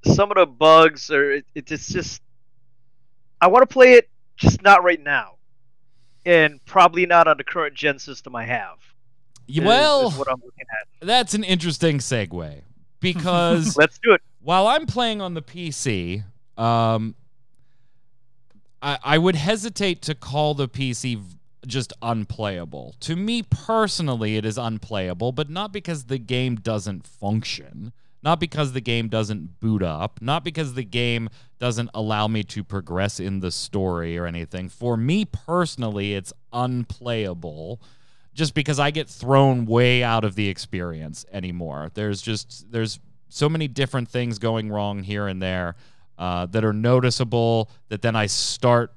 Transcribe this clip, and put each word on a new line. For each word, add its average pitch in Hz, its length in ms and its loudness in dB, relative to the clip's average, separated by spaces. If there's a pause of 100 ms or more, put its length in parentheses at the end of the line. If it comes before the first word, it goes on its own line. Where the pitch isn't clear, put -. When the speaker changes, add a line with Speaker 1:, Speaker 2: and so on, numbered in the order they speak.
Speaker 1:
some 202 260 4
of 202 60 -2
the 185 100 6
bugs 156 640 6
are, 143 260 2
it, 143 100 -6 (100)
it's 151 320 -10
just, - 340 -8 (1160)
I 170 80 8
wanna 240 180 8
play 254 280 8
it, 240 160 8 (260)
just - 260 4
not 190 220 10
right 175 180 2
now, 127 340 -2 (880)
and 156 400 6
probably 180 400 6
not 170 240 8
on 147 80 4
the 139 80 -10
current 147 300 -4
gen 143 220 0
system 131 380 -16
I 117 80 -6
have. 107 320 -6 (680)
Speaker 2:
Y-, 135 100 -12
Speaker 1:
is, 165 120 0
Speaker 2:
well, 269 400 4
Speaker 1:
is 156 80 -4
what 135 140 -4
I'm 127 120 -2
looking 127 240 -20 (160)
at. - 240 -18
Speaker 2:
that's 233 280 2
an 208 100 -2
interesting 165 540 0
segue, 85 640 -6 (400)
because 175 760 0
Speaker 1:
<laughs> - 0 -
Let's 151 220 4
do 226 140 4
it. - 80 4 (180)
Speaker 2:
while 185 280 2
I'm 302 180 0
playing 226 340 -4
on 185 140 -8
the 160 80 -8
P 170 280 -12
C, 101 540 -6 (340)
um, 113 560 0 (1700)
I, 139 220 -4
I 151 140 2
would 175 180 2
hesitate 196 680 -4
to 151 120 -6
call 151 380 -4
the 139 160 -4
P 131 240 -6
C 120 220 -6
v-, 92 220 -14 (300)
just 123 240 -6 (100)
unplayable. 98 1000 -6
To 165 160 -6
me 220 260 -4
personally, 143 960 -2
it 107 80 -4
is 107 120 -4
unplayable, 110 760 -6
but 143 160 -6
not 196 240 -8
because 165 320 -8
the 131 140 -6
game 123 360 -2
doesn't 104 500 -6
function, 104 840 -8 (320)
not 156 160 0
because 151 320 -4
the 127 80 -6
game 117 300 -2
doesn't 104 500 -6
boot 110 240 0
up, 82 380 -6
not 143 240 -4
because 151 280 -8
the 123 120 -8
game 117 440 -2 (300)
doesn't 120 340 -4
allow 107 360 -2
me 110 160 -2
to 104 180 -10
progress 95 560 -4
in 98 220 -6
the 90 100 -4
story 85 640 -4
or 87 80 -6
anything. 85 440 -10
For 120 260 -4
me 156 300 0
personally, 110 880 -4
it's 98 180 -8 (220)
unplayable 113 1300 -6 (540)
just 156 200 -4
because 143 240 -2
I 143 100 0
get 151 180 -6
thrown 131 600 2
way 123 360 4
out 113 200 0
of 101 100 -2
the 101 160 -2
experience 82 840 -10
anymore. 87 640 -10
There's 104 260 -6
just, - 520 -10
there's 113 280 -6 (300)
so - 180 -2
many 156 200 -2
different 127 420 -4
things 120 300 -4
going 113 320 -2
wrong 101 320 -4
here 104 240 -6
and 92 120 -6
there, 92 360 -4 (420)
uh, 90 300 -4
that 110 180 -2
are 107 80 0
noticeable, 117 960 0 (200)
that 110 120 -8
then 113 140 0
I 107 100 2
start 120 720 0